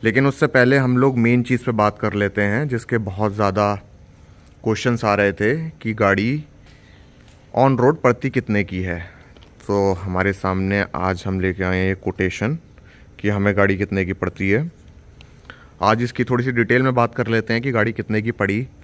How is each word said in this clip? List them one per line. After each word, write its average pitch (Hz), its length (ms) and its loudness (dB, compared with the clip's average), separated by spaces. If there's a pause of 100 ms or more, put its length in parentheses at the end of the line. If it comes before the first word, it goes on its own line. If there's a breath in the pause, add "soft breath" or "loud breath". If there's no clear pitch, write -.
लेकिन 120 240 2
उससे 139 200 0
पहले 131 300 4
हम 127 200 2
लोग 131 200 2
मेन 120 260 4
चीज़ 123 200 -2
पे 131 80 -2
बात 104 280 2
कर 107 140 -2
लेते 101 280 0
हैं, 107 260 0
जिसके 120 300 -4
बहुत 101 360 -2
ज़्यादा 101 420 0 (880 soft breath)
क्वेश्चंस 113 420 -2
आ 104 100 2
रहे 101 180 2
थे 151 360 -2
कि 113 240 -6
गाड़ी 107 500 2 (1120 soft breath)
on 135 200 4
road 120 180 4
पड़ती 123 340 0
कितने 107 340 -2
की 92 180 -6
है। 87 180 -6 (680 loud breath)
तो 98 260 2
हमारे 92 400 -2
सामने 95 520 -2 (100)
आज 92 320 -2
हम 95 120 -2
लेके 92 240 -2
आए 92 140 -2
हैं 95 180 0
कोटेशन 95 600 -4 (640 soft breath)
कि 101 100 -2
हमें 101 280 0
गाड़ी 98 200 2
कितने 98 280 -2
की 92 80 -4
पड़ती 92 360 -4
है। 139 220 0 (1080 loud breath)
आज 110 200 2
इसकी 120 220 -4
थोड़ी 120 200 0
सी 131 80 -2
डिटेल 117 300 2
में 131 140 0
बात 117 200 0
कर 117 120 -4
लेते 113 260 -2
हैं 117 80 -2
कि 131 100 -6
गाड़ी 113 220 0
कितने 107 280 -4
की 113 100 -4
पड़ी, 107 360 -2 (160)